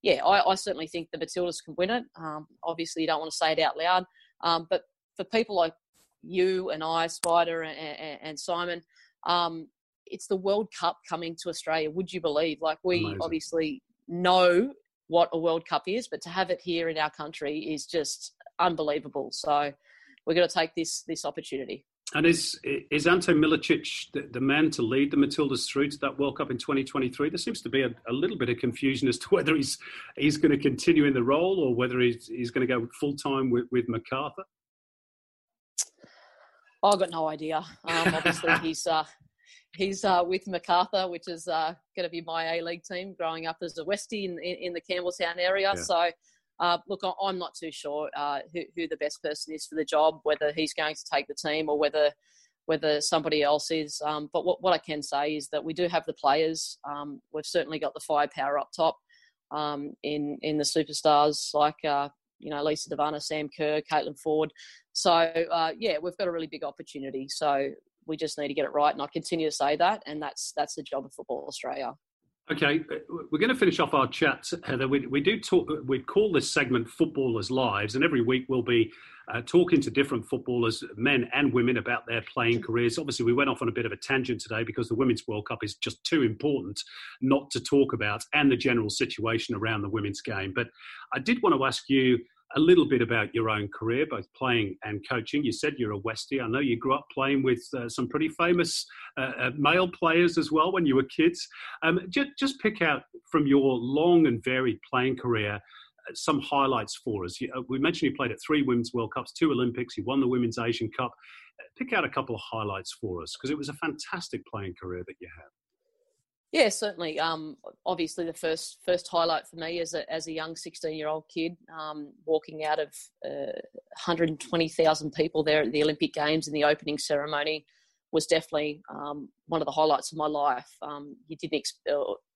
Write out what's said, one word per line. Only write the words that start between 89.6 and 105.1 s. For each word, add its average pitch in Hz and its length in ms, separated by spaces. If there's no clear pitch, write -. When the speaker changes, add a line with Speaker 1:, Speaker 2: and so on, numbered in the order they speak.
Speaker 2:
the 101 60
women's 104 320
game. 98 340
But 117 140
I 131 60
did 233 240
want 170 140
to 131 80
ask - 240
you 127 300
a 139 60
little 160 280
bit 127 140
about 107 320
your 113 160
own 104 240
career, 120 340
both 110 240
playing 117 520
and 104 240
coaching. 131 360
You 170 60
said 151 280
you're 107 160
a 101 40
Westie. 113 420
I 120 60
know 120 140
you 120 180
grew 131 160
up 143 180
playing 135 300
with, 123 180
uh, 117 120
some 120 200
pretty 156 200
famous, 170 580
uh, 131 180
uh, 127 220
male 170 300
players 170 500
as 151 140
well 156 180
when 180 160
you 135 80
were 131 100
kids. 170 420
Um, 165 160
ju-, 277 300
just 269 220
pick 214 220
out 156 200
from 151 160
your 135 260
long 151 540
and 117 160
varied 127 340
playing 131 280